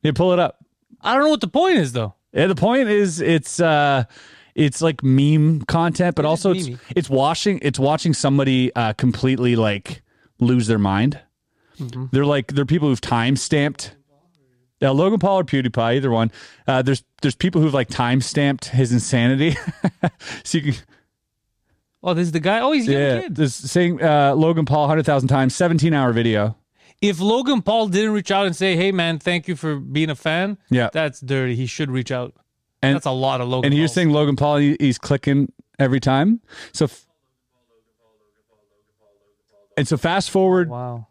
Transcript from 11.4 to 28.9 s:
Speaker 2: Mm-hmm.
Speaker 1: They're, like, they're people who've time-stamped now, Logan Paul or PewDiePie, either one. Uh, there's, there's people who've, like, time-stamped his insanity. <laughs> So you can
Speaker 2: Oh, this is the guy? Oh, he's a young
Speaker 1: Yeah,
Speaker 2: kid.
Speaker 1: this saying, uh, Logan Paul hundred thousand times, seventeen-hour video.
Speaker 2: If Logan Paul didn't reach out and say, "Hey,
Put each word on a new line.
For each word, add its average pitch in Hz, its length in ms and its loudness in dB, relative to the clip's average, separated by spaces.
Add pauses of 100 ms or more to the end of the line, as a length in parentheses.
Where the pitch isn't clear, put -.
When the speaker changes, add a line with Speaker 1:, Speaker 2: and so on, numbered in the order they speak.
Speaker 2:
Mm-hmm. 127 340 -10
Speaker 1:
They're, 139 140 2
like, 143 220 0
they're 139 180 -2
people 151 220 0
who've 127 120 0
time-stamped 139 960 -2 (840)
now, 135 120 2
Logan 185 260 2
Paul 190 200 2
or 180 60 0
PewDiePie, 123 520 0
either 135 140 0
one. 113 200 2 (360)
Uh, 131 160 2
there's, 127 200 0 (200)
there's 139 120 0
people 180 280 0
who've, 156 120 2
like, 131 140 0
time-stamped 131 760 -2
his 127 260 0
insanity. 131 680 0
<laughs> - 40 -10 (800)
So - 140 -2
you 143 140 -2
can - 100 -6 (1200)
Speaker 2:
Oh, 180 120 -2
this 175 120 0
is 165 60 -6
the 165 80 -2
guy? 196 200 0
Oh, 254 120 0
he's 262 160 0
a 139 40 2
young 139 80 2
Speaker 1:
Yeah, 135 220 0
Speaker 2:
kid. 285 140 -8
Speaker 1:
this 143 180 0
saying, 175 480 -2
uh, 147 340 4
Logan 160 280 2
Paul 143 220 0
hundred 156 200 0
thousand 139 220 0
times, 131 280 0
seventeen-hour 156 560 2
video. 110 440 0 (460)
Speaker 2:
If 202 180 0
Logan 240 420 0
Paul 220 260 0
didn't 208 240 0
reach 208 180 -4
out 196 160 2
and 175 80 -2
say, 185 220 -2
"Hey, 190 160 0